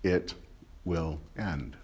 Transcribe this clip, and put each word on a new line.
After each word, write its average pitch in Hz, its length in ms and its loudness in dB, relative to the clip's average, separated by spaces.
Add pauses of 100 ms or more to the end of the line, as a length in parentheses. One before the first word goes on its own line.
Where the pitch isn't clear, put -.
it 90 280 4 (520)
will 80 340 0 (180)
end. 73 480 -4